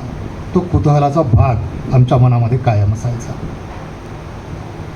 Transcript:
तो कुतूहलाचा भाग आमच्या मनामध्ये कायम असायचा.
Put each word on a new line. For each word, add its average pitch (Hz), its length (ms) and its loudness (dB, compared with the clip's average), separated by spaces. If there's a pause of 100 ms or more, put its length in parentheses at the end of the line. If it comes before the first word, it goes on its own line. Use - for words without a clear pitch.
(560)
तो 180 40 4
कुतूहलाचा 143 640 2
भाग 123 340 4 (380)
आमच्या 127 240 6
मनामध्ये 123 400 4
कायम 104 360 2
असायचा. 120 380 -4 (1600)